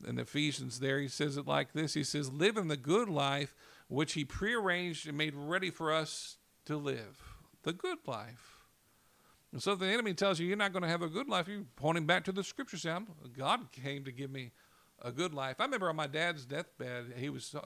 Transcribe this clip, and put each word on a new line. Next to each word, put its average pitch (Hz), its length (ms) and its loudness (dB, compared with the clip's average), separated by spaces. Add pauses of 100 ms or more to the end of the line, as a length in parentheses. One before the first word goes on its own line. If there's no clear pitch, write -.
In 120 140 -2
Ephesians 135 580 0
there, 135 220 2
he 139 80 -2
says 143 280 0
it 143 80 -4
like 143 280 2
this. 151 220 0
He 151 100 2
says, 143 260 0
"Live 185 260 4
in 185 120 2
the 147 80 2
good 175 320 4
life 143 480 2 (320)
which 147 240 2
he 151 120 0
prearranged 180 840 0
and 147 100 -4
made 156 160 0
ready 170 340 0
for 156 240 2
us - 440 0 (300)
to 151 100 0
live." 131 580 -4 (300)
The - 80 0
good 330 340 -4
life. 117 540 -10 (880)
And 131 100 -6
so 196 120 4
if 185 80 2
the 190 60 2
enemy 208 280 4
tells 190 240 4
you 170 80 0
you're 196 100 2
not 202 160 2
gonna 180 140 0
have 170 160 2
a 170 60 0
good 226 200 -4
life, 185 200 2
you 202 260 -8
point 160 240 2
him 156 80 2
back 175 200 6
to 190 60 -2
the 190 120 -2
scripture. - 320 -8
Say, 160 160 -2
"I'm, 208 160 -4 (280)
God 147 360 0
came 139 320 -6
to 131 80 -8
give 135 180 -6
me 127 220 -8 (500)
a 123 80 -4
good 156 240 0
life." 135 240 -2
I 214 60 4
remember 233 240 2
on 156 80 2
my 151 100 0
dad's 156 380 0
deathbed, 123 720 -6
he 135 140 -2
was, 131 220 -8 (140)